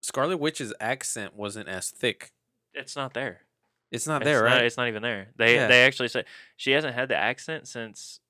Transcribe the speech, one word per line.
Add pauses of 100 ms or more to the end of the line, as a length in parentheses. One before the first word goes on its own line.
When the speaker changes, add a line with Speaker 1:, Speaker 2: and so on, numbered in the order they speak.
Speaker 1:
Scarlet
Witch's
accent
wasn't
as
thick. (400)
Speaker 2:
It's
not
there. (500)
Speaker 1:
It's
not
Speaker 2:
It's
Speaker 1:
there,
Speaker 2:
not,
Speaker 1:
right?
Speaker 2:
it's
not
even
there.
They,
Speaker 1:
Yeah.
Speaker 2:
they
actually
say (320)
she
hasn't
had
the
accent
since (100)